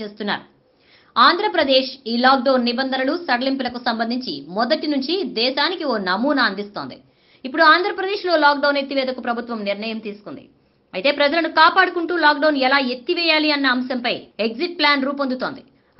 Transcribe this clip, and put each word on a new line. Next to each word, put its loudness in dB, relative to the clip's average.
చేస్తున్నారు. -6
ఆంధ్రప్రదేశ్ 2
ఈ -2
లాక్‌డౌన్ 4
నిబంధనలు, -2
సడలింపులకు -2
సంబంధించి -4
మొదటి -2
నుంచి -2
దేశానికి -2
ఓ 0
నమూనా 0
అందిస్తోంది. -6
ఇప్పుడు 0
ఆంధ్రప్రదేశ్లో 2
లాక్‌డౌన్ 2
ఎత్తివేతకు -4
ప్రభుత్వం -6
నిర్ణయం -4
తీసుకుంది. -14
అయితే, 0
ప్రజలను 2
కాపాడుకుంటూ 4
లాక్‌డౌన్ 4
ఎలా 2
ఎత్తివేయాలి 0
అన్న 0
అంశంపై -2
ఎగ్జిట్ -4
ప్లాన్ 2
రూపొందుతోంది. -4